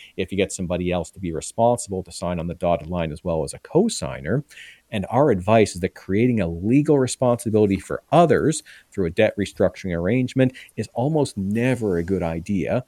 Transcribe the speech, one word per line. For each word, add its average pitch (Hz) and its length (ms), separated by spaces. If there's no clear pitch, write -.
if 92 140
you 95 60
get 95 140
somebody 90 400
else 87 200
to - 80
be 87 120
responsible 95 680
to 87 100
sign 90 280
on 82 80
the 85 80
dotted 85 320
line 85 240
as 73 120
well 80 200
as 69 100
a - 60
co-signer. 104 840
And 101 220
our 139 180
advice 104 460
is 87 60
that 90 120
creating 113 460
a 87 80
legal 123 500
responsibility 110 800
for - 220
others 143 520
through 95 140
a 82 60
debt 92 260
restructuring 92 580
arrangement 127 580
is 107 200
almost 143 420
never 110 600
a 85 60
good 90 200
idea. 85 640